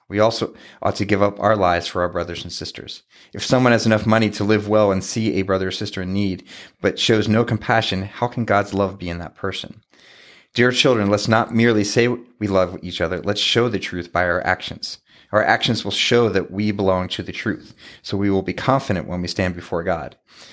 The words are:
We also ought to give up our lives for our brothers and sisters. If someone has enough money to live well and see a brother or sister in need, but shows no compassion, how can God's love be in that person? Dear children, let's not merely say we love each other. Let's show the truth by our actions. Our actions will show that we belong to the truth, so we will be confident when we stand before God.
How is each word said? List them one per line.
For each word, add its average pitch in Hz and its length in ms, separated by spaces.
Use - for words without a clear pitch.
We 101 120
also - 340
ought - 160
to 104 80
give 98 180
up 101 160
our 110 160
lives 87 320
for - 140
our 87 80
brothers 85 360
and 87 80
sisters. - 500
If 98 100
someone 127 280
has 113 120
enough 107 220
money 110 240
to 104 140
live 104 240
well 107 220
and 95 140
see 110 300
a 98 80
brother 95 260
or 90 40
sister - 300
in 92 120
need, 98 300
but - 180
shows 110 300
no 110 160
compassion, 110 580
how 104 240
can 120 200
God's 101 260
love 98 260
be 90 120
in 85 80
that 85 160
person? - 480
Dear 123 160
children, 117 400
let's 104 180
not 113 260
merely 113 300
say 120 240
we - 380
love 92 360
each 87 200
other. 85 180
Let's 101 200
show 120 280
the 104 100
truth 90 320
by 87 140
our 87 220
actions. - 520
Our 104 100
actions 113 400
will 101 100
show 120 360
that 92 220
we 104 220
belong 95 360
to - 140
the 85 100
truth, - 420
so - 140
we 101 140
will 95 120
be 95 100
confident 120 560
when 90 140
we 87 60
stand 90 260
before 85 280
God. 82 340